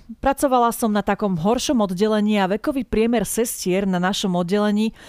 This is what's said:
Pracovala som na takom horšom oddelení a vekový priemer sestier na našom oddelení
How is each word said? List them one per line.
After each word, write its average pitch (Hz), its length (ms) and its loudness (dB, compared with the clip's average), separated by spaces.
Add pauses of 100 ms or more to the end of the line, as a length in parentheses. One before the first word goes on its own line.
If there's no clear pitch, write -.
(180)
Pracovala 254 560 2
som 226 160 0
na 208 100 0
takom 196 380 -2
horšom 233 420 0
oddelení 208 560 0
a 190 140 2
vekový 262 320 -2
priemer 220 400 0
sestier 196 640 -2
na 185 100 0
našom 185 380 -2
oddelení 208 560 0 (180)